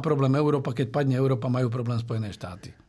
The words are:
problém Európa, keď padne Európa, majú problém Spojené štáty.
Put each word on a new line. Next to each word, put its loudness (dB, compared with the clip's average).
problém 2
Európa, 2
keď -2
padne 2
Európa, 2
majú 0
problém -2
Spojené -4
štáty. -12